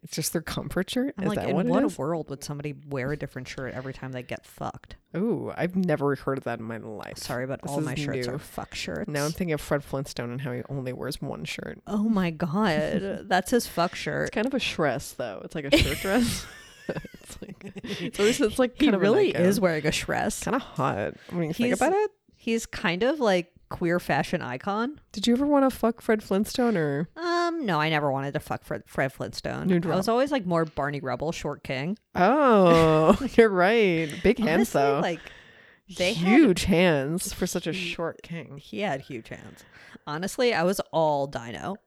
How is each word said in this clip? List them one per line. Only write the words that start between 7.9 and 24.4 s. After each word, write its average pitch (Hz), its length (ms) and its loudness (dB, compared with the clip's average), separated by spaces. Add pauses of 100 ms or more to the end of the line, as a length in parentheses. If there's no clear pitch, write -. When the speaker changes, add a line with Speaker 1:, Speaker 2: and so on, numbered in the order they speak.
Speaker 1:
is - 80 -6
Speaker 2:
shirts 135 280 -4
Speaker 1:
new. - 60 -6
Speaker 2:
are - 40 -8
fuck - 360 -12
shirts. - 340 -8
Speaker 1:
Now 147 180 -2
I'm 160 60 -4
thinking 170 200 -4
of 147 80 -2
Fred 143 240 -2
Flintstone 131 460 -6
and 123 100 -8
how 127 120 -6
he 123 160 -8
only 131 240 -6
wears 135 280 -8
one 151 240 -8
shirt. - 420 -10
Speaker 2:
Oh 208 220 0
my 190 220 2
God. 165 960 -2
Speaker 1:
<laughs> 196 40 -16
Speaker 2:
That's 190 220 0
his 240 160 2
fuck 175 280 -2
shirt. 147 340 -4
Speaker 1:
It's - 60 -10
kind 214 120 0
of 269 80 -4
a 247 60 0
shress, - 520 -2
though. 113 320 -10
It's - 100 -16
like 147 120 -6
a 196 100 4
shirt - 220 2
Speaker 2:
<laughs> - 40 -8
Speaker 1:
dress. 233 480 0
<laughs> - 60 -20 (680)
It's - 180 -18
like, - 320 -16 (120)
it's - 340 -8
always, 226 220 2
it's 220 180 0
like 254 180 2
Speaker 2:
He 294 100 4
Speaker 1:
kind 220 100 4
of 190 40 2
a 185 40 2
Speaker 2:
really 277 220 4
Speaker 1:
nightgown. 175 200 2
Speaker 2:
is 196 140 4
wearing 160 260 2
a 151 60 2
shress. - 500 -2
Speaker 1:
Kinda 226 160 -2
hot 117 560 -4 (160)
when 175 140 -2
you 156 80 -4
think 240 160 0
Speaker 2:
He's 247 120 2
Speaker 1:
about 302 120 4
it. 415 180 0 (240)
Speaker 2:
He's 226 320 -4
kind 180 380 -2
of, 302 160 2
like, 185 320 2 (160)
queer 175 320 0
fashion 156 420 -2